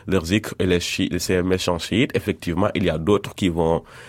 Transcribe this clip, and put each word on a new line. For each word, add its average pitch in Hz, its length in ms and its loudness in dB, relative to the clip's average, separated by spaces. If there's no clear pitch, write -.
leur 90 180 2
zikr 98 360 0
et 95 80 2
les 87 120 4
chi-, - 380 -2
ces 90 240 0
méchants 92 380 0
chiites, 110 340 0
effectivement, 92 600 -2
il 92 80 0
y 85 80 2
a 78 80 -2
d'autres 98 340 0
qui 95 160 0
vont, 82 340 2